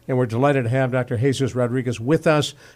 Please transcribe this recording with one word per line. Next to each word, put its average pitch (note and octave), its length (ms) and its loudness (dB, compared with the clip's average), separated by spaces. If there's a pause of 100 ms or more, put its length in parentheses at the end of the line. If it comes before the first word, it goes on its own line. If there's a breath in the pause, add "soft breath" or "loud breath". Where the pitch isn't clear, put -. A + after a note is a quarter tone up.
and B2+ 80 0
we're B2+ 80 2
delighted C3 400 0
to A2+ 40 -2
have C3 220 0
Doctor B2+ 260 -2
Jesus C3 380 0
Rodriguez B2 460 -2
with D#3+ 260 0
us. D3+ 260 2 (220 loud breath)